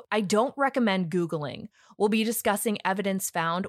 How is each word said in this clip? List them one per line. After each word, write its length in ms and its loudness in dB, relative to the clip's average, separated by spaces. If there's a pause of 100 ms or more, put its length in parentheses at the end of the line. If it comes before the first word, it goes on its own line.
I 120 2
don't 340 2
recommend 560 2
Googling. 560 -2 (300)
We'll 100 2
be 160 2
discussing 600 0
evidence 440 -2
found, 400 -2